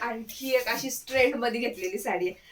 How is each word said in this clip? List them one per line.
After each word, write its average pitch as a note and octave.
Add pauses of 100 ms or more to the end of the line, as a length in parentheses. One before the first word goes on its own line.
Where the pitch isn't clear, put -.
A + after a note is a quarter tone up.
आणखी A#3
एक B3
अशी C4+ (200)
ट्रेंड C4
मध्ये A#3
घेतलेली D4
साडी G3
आहे. - (180)